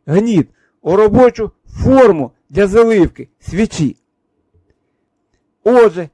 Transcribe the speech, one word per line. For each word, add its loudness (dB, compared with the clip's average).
гніт -2
у -4
робочу 0
форму 0
для -2
заливки 0
свічі. -6
Отже, 0